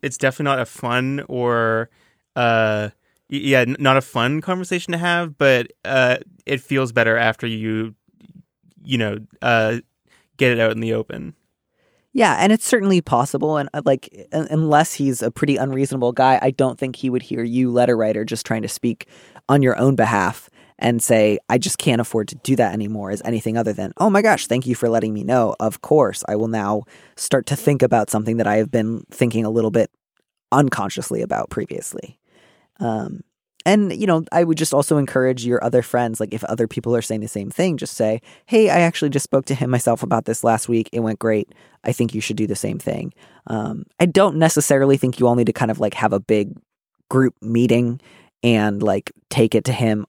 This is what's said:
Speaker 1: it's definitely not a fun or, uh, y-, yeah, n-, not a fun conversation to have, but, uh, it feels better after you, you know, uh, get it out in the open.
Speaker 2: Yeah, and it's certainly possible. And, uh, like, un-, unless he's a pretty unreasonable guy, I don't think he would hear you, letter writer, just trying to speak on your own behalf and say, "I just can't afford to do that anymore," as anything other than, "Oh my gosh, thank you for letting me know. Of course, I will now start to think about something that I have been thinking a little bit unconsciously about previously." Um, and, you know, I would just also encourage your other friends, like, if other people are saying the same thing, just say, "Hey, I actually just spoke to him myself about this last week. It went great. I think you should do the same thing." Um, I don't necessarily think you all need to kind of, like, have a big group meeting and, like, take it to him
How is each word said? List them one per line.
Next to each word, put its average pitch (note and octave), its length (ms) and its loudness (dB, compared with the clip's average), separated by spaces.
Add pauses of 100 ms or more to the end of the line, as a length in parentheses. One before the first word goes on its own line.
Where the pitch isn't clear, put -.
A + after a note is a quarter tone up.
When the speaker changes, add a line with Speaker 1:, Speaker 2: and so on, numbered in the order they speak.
Speaker 1:
it's C#3 160 -8
definitely C#3 280 -2
not C#3 140 0
a A#2+ 60 -4
fun B2+ 640 -4
or, A#2 640 -2 (480)
uh, A2 520 0 (400)
y-, C#3 80 -6
yeah, C3+ 240 2
n-, B2 180 0
not C3+ 180 4
a C3 40 0
fun C3 380 -2
conversation F3+ 540 -6
to E3+ 40 -2
have, E3+ 400 -4
but, B2+ 360 2 (100)
uh, B2+ 340 2 (280)
it C#3 160 -4
feels C3+ 320 -2
better A2+ 240 2
after A#2 280 0
you, A2 500 -6 (840)
you C3 160 -2
know, G#2+ 200 -2 (240)
uh, A#2 380 0 (580)
get B2+ 160 2
it A2+ 60 -2
out A2+ 120 2
in A2 80 -4
the A2+ 140 -2
open. A2+ 420 -8 (800)
Speaker 2:
Yeah, G#3 240 4
and G3 120 4
it's A3+ 160 2
certainly G3 340 4
possible. C#3+ 560 0
And, C#3 160 -4
uh, D3 120 -6
like, C3+ 460 -2
un-, D#3 200 -4
unless D#3 420 2
he's C3+ 300 -2
a A#2 80 0
pretty C#3+ 260 0
unreasonable C3 540 -2
guy, C3 320 4
I C3+ 80 2
don't C3 260 0
think C3 180 -6
he C3 140 -4
would B2+ 140 -2
hear A#2+ 200 -6
you, A#2+ 280 0
letter B2 260 4
writer, A2 260 0
just A2+ 220 -8
trying A2+ 160 -4
to G#2 60 -6
speak - 400 -6 (420)
on C#3 140 6
your B2+ 160 2
own C3+ 160 4
behalf G#2+ 520 0 (300)
and A#2 240 0
say, G#2+ 380 4 (100)
"I A#2+ 80 4
just - 220 -2
can't A#2+ 220 0
afford A2+ 260 -2
to - 160 -14
do C3+ 140 0
that G#2 160 2
anymore," G#2 360 -6
as G2+ 160 -6
anything A2+ 320 -4
other A2 160 -2
than, G2 240 -8
"Oh G#3 140 2
my G3 100 4
gosh, G#3 240 2
thank B2+ 220 -2
you A#2+ 80 0
for A#2+ 140 0
letting A2 240 0
me G#2 100 -6
know. A#2+ 360 2
Of A2 220 -4
course, C3 460 2
I G#2 80 -2
will A2+ 140 -2
now G#2+ 340 -2 (320)
start - 320 -2
to C#3+ 80 -4
think C#3 260 0
about A#2 300 2
something A2 260 0
that A2 100 0
I G#2 100 2
have A2 120 2
been A2+ 400 -2
thinking A2+ 340 -2
a G#2+ 60 -4
little A2 220 0
bit A2 180 2 (640)
unconsciously A#2+ 720 0
about - 260 -4
previously." - 680 -10 (600)
Um, A2+ 420 -4 (440)
and, G3 300 2
you G#3+ 100 -4
know, E3 280 2
I F3 100 4
would E3 140 0
just D3+ 160 -2
also C#3+ 240 2
encourage C3 480 0
your A#2+ 180 0
other A#2+ 180 2
friends, A#2 380 -2
like, G#2+ 140 -6
if G#2+ 100 -8
other A2+ 240 -2
people A#2 300 -4
are A2+ 40 -2
saying A2 200 -6
the A2 80 -10
same G2+ 200 -8
thing, E3+ 280 -2
just A2+ 160 -10
say, A2 260 0 (260)
"Hey, A3 240 4
I F3 120 4
actually E3 280 0
just C#3 140 -2
spoke C3+ 220 0
to C#3 100 -4
him B2+ 140 -2
myself A#2+ 340 0
about A2+ 220 0
this - 180 -4
last A2+ 240 2
week. A2+ 240 0
It A#2 80 -4
went A2 200 -4
great. A2 340 -2 (320)
I A#2+ 80 -2
think A#2 200 -2
you G#2+ 60 -4
should G#2+ 160 -6
do G#2+ 100 -2
the G2 120 -4
same - 200 -6
thing." - 360 -6 (340)
Um, A2 380 -6 (160)
I F3 40 4
don't F3+ 300 4
necessarily C#3 600 4
think B2+ 200 -2
you B2 100 4
all A#2+ 80 4
need A#2+ 100 2
to A2+ 80 0
kind A2+ 180 -2
of, - 80 -6
like, G#2+ 140 -2
have A2 180 0
a G2 80 0
big G#2 380 0 (520)
group C3 320 2
meeting A#2 600 0 (420)
and, G#2+ 400 2
like, G2+ 300 -2 (160)
take A2+ 260 2
it G#2+ 80 2
to - 80 -2
him A2 380 0